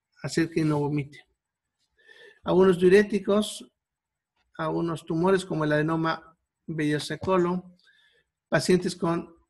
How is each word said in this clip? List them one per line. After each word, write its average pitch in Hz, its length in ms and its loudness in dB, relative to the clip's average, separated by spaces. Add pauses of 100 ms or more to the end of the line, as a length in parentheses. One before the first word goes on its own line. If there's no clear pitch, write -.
(220)
hacer 160 280 -2
que 160 140 -2
no 151 160 0
vomite. 143 440 -6 (1200)
Algunos 180 340 4
diuréticos, 202 960 2 (840)
algunos 165 480 -4
tumores 180 380 2
como 156 200 -4
el 151 80 0
adenoma 160 640 -2 (300)
vellosa 151 520 -4
colon, 180 580 -2 (720)
pacientes 180 480 0
con 170 380 -4 (160)